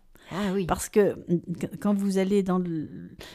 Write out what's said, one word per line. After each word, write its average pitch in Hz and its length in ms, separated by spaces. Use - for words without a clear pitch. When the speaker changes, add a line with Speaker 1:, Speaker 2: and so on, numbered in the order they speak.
Speaker 1:
Ah 185 240
oui. 196 100
Speaker 2:
Parce 170 240
que, 196 260
mm, 175 100
qu-, - 180
quand 202 140
vous 196 240
allez 190 260
dans 185 140
le, 170 320